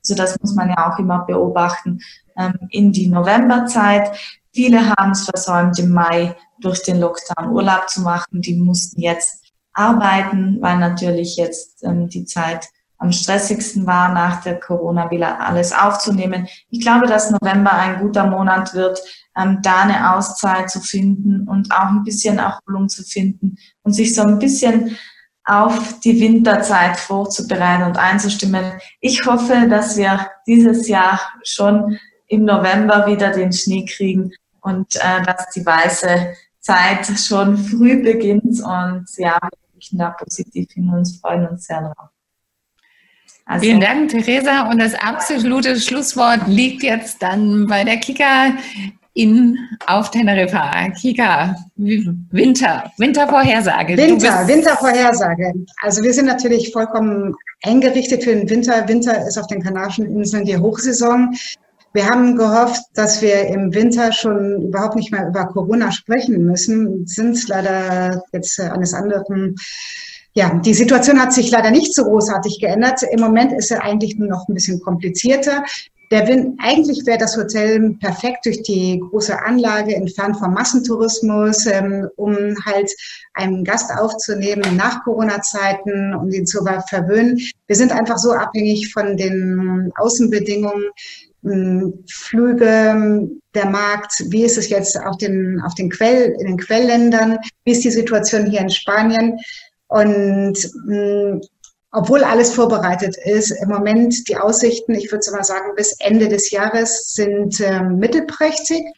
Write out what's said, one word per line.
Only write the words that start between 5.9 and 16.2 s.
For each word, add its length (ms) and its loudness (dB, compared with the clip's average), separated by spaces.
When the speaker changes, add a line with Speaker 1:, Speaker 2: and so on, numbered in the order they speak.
Speaker 1:
durch 220 -4
den 180 0
Lockdown 480 -6
Urlaub 400 0
zu 100 -6
machen. 420 -4
Die 140 -4
mussten 460 0
jetzt 500 -4
arbeiten, 880 2
weil 160 0
natürlich 580 -2
jetzt, 480 -6
ähm, 240 -2
die 160 -10
Zeit 460 -6
am 140 0
stressigsten 760 -2
war, 280 2
nach 300 0
der 140 -6
Corona 540 -4
wieder 300 -2
alles 320 -2
aufzunehmen. 720 0